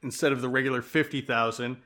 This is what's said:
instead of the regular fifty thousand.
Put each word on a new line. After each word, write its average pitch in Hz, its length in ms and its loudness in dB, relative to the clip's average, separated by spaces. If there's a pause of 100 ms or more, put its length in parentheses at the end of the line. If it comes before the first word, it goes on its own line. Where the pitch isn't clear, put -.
instead 139 280 0
of 127 100 0
the 127 80 -2
regular 131 320 0
fifty 147 400 0
thousand. 120 640 0